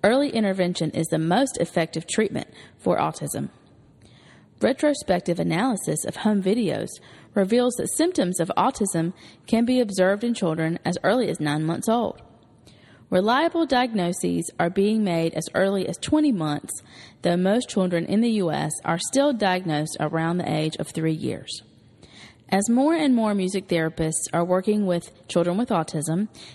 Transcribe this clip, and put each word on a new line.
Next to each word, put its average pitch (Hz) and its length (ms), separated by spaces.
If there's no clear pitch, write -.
Early 262 260
intervention 190 640
is 165 200
the 160 80
most 180 400
effective 165 480
treatment - 400
for 180 180
autism. - 520
Retrospective 214 800
analysis 175 640
of - 120
home 208 260
videos 185 460
reveals 240 400
that - 200
symptoms 302 440
of 196 180
autism 185 560
can 233 200
be 254 140
observed 196 440
in 240 100
children 165 500
as 180 200
early 220 260
as 175 100
nine 151 240
months 165 240
old. 226 360
Reliable 269 560
diagnoses 185 840
are 170 120
being 214 320
made 165 320
as - 180
early 196 340
as - 100
twenty 302 340
months, 151 420
though 175 160
most 196 320
children 180 360
in 208 160
the 233 100
U 190 200
S 151 200
are 165 140
still 277 340
diagnosed 185 680
around 165 400
the 160 120
age 156 260
of 165 100
three 160 260
years. - 480
As 202 180
more 269 280
and 294 180
more 214 220
music 190 320
therapists 160 680
are 170 100
working 190 440
with 175 240
children 175 300
with 247 120
autism, 165 600